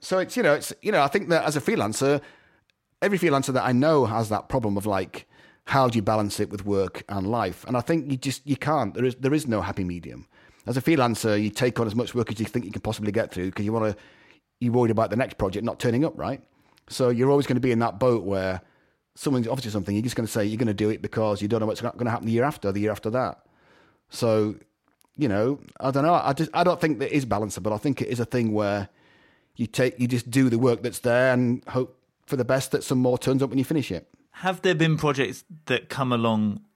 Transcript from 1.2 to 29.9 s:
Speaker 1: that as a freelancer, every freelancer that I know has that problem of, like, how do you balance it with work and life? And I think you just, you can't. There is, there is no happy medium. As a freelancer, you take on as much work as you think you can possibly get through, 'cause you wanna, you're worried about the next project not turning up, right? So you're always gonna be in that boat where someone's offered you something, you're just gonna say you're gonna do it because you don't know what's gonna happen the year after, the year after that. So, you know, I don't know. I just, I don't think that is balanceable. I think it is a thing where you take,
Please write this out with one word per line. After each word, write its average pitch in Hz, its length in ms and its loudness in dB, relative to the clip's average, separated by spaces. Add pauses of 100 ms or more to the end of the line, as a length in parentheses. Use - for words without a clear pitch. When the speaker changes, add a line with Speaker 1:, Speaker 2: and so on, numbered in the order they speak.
Speaker 1:
that 165 160 2
as 147 120 0
a 139 40 -2
freelancer, 139 640 0 (800)
every 196 160 2
freelancer 143 340 2
that 123 120 2
I 127 80 2
know 139 340 4
has 107 240 0
that 104 180 -2
problem 107 300 0
of, 98 80 -4
like, 95 400 -2 (400)
how 135 220 4
do 117 80 0
you 107 60 0
balance 104 380 0
it 104 80 -2
with 98 160 -10
work 98 460 -2
and 101 200 -4
life? 104 380 -4
And 123 80 -2
I 120 60 0
think 156 280 -2
you 135 60 -2
just, 127 300 -6
you 143 100 -2
can't. 143 380 -2
There 120 100 -2
is, 127 120 0
there 135 180 0
is 151 120 0
no 110 140 0
happy 95 240 -4
medium. 82 420 -10 (400)
As 120 120 -2
a 123 40 -6
freelancer, 117 580 2
you 107 100 0
take 123 280 -2
on 117 80 0
as 101 80 -4
much 117 200 -2
work 117 180 -2
as 107 80 -6
you 110 60 -4
think 120 180 -4
you - 80 -12
can - 80 -8
possibly 107 320 -4
get 107 180 -2
through, 92 200 -4
'cause 101 140 -4
you 107 80 -2
wanna, 110 240 0 (640)
you're 120 120 0
worried 120 180 4
about 110 200 2
the 104 60 -2
next 120 200 -2
project 101 280 -2
not - 140 -4
turning 127 280 0
up, - 100 -6
right? 85 260 -6 (460)
So 123 220 0
you're 123 200 2
always 143 160 4
gonna 127 140 0
be 127 100 0
in 113 100 2
that 107 180 0
boat 117 260 2
where 95 380 -2 (520)
someone's 127 320 0
offered 123 200 -4
you 107 40 -8
something, 101 240 -2
you're 107 80 0
just 120 140 -4
gonna 117 100 -2
say 104 200 -2
you're 107 120 -4
gonna 117 140 0
do 104 160 0
it 107 140 -2
because 104 400 -2
you 104 60 -2
don't 113 120 0
know 107 60 -2
what's 107 160 -4
gonna 120 280 -4
happen 113 160 -4
the 113 60 0
year 117 120 2
after, 120 280 -2
the 101 80 -2
year 107 100 0
after 107 200 -4
that. 117 320 -4 (680)
So, 110 460 2 (600)
you 143 120 0
know, 110 320 2 (200)
I 135 100 -2
don't 135 120 0
know. 170 120 4
I 143 180 2
just, 156 220 -2
I 170 100 2
don't 175 160 2
think 151 200 2
that 135 140 -2
is 135 120 2
balanceable. 104 460 -2
I 104 40 -2
think 135 240 -2
it 120 80 -4
is 120 120 -2
a 117 40 0
thing 113 280 0
where 101 360 0 (680)
you 120 100 -4
take, 127 340 0